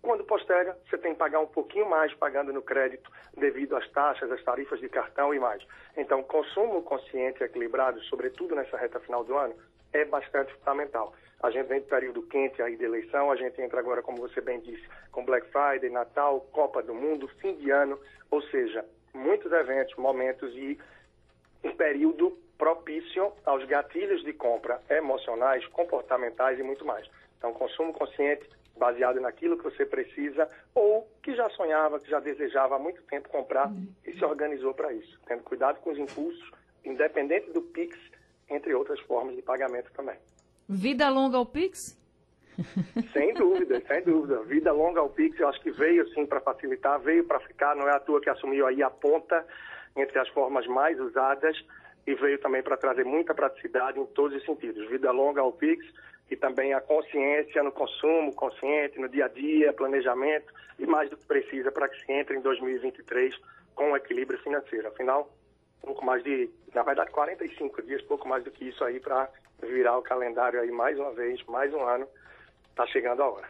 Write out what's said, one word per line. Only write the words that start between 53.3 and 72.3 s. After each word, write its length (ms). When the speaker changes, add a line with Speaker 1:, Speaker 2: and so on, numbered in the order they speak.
Speaker 1:
praticidade 640
em 80
todos 280
os 80
sentidos. 460
Vida 220
longa 300
ao 100
Pix 340
e 40
também 380
a 80
consciência 800
no 100
consumo, 600
consciente 640
no 100
dia 160
a 20
dia, 460
planejamento 800
e 80
mais 220
do 80
que 80
precisa 460
pra 160
que 160
se 80
entre 260
em 40
dois 180
mil 160
e 40
vinte 200
e 40
três 320
com 200
equilíbrio 440
financeiro. 480
Afinal, 420
pouco 220
mais 200
de, 260
na 80
verdade, 300
quarenta 340
e 100
cinco 280
dias, 200
pouco 240
mais 160
do 60
que 200
isso 140
aí 160
pra 300
virar 360
o 40
calendário 580
aí 120
mais 260
uma 140
vez, 340
mais 280
um 100
ano. 240